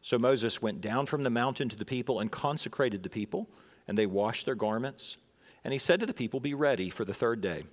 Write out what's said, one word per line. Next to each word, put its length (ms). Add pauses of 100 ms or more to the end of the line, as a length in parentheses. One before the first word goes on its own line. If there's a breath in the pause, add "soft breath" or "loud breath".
So 180
Moses 420
went 200
down 240
from 180
the 60
mountain 400
to 80
the 80
people 340
and 100
consecrated 760
the 60
people, 400 (380 loud breath)
and 100
they 100
washed 380
their 100
garments. 600 (480 loud breath)
And 80
he 80
said 220
to 40
the 80
people, 280
"Be 120
ready 360
for 160
the 80
third 260
day. 340